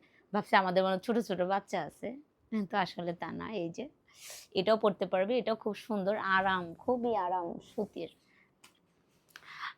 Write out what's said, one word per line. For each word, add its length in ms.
ভাবছে 220
আমাদের 280
মনে 100
হয় 60
ছোট 180
ছোট 240
বাচ্চা 400
আছে, 360
কিন্তু 280
আসলে 360
তা 180
না। 200
এই 180
যে 200
এটাও 240
পরতে 280
পারবে, 320
এটাও 180
খুব 200
সুন্দর, 420
আরাম, 560
খুবই 420
আরাম 440
সুতির। 500